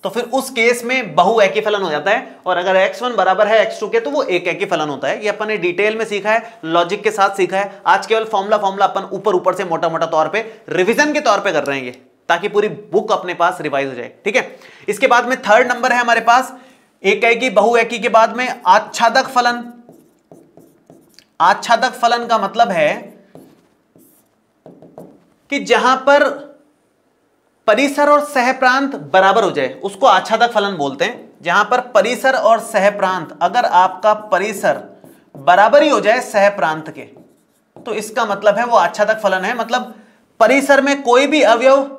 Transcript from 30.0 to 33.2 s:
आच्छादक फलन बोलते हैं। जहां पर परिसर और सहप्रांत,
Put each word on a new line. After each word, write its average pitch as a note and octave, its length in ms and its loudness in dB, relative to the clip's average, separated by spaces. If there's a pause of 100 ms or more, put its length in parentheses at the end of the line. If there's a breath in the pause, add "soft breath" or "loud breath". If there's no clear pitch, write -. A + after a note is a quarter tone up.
आच्छादक G#3+ 440 2
फलन G3+ 260 -2
बोलते C#3 280 -4
हैं। - 360 -12
जहां E3+ 240 2
पर B3 220 0
परिसर A#3+ 460 0
और A3+ 280 2
सहप्रांत, F#3+ 800 -2